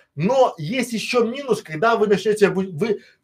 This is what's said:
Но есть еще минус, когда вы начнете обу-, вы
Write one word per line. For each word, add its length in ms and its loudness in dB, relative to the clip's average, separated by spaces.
Но 420 2
есть 360 -4
еще 300 0
минус, 380 -2
когда 340 0
вы 120 2
начнете 400 2
обу-, 240 -2
вы 300 -2